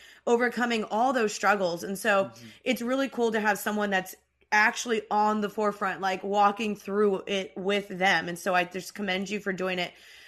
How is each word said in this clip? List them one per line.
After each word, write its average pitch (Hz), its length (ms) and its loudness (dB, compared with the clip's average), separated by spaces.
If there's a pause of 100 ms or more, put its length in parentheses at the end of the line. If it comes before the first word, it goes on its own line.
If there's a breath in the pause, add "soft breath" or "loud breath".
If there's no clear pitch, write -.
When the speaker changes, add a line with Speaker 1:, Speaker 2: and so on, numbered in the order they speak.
(240 loud breath)
Speaker 1:
overcoming 233 600 2
all 240 280 0
those 220 220 0
struggles. 190 480 2
And 196 160 -6
so 202 280 2
Speaker 2:
Mm-hmm. - 200 -16 (160)
Speaker 1:
it's 247 200 0
really 262 260 0
cool 233 240 0
to 214 80 0
have 202 180 2
someone 208 320 -2
that's 185 240 -2 (380)
actually 220 580 2
on 214 300 2
the 202 100 -2
forefront, 202 500 -2
like, 185 220 -2
walking 202 540 2
through 202 500 0
it 190 300 -4
with 202 320 -2
them. 180 400 2
And 175 100 -6
so 190 160 -2
I 180 80 4
just 175 320 -8
commend 190 340 -4
you 202 120 -4
for 202 120 -4
doing 185 280 -2
it 175 120 -4 (360 loud breath)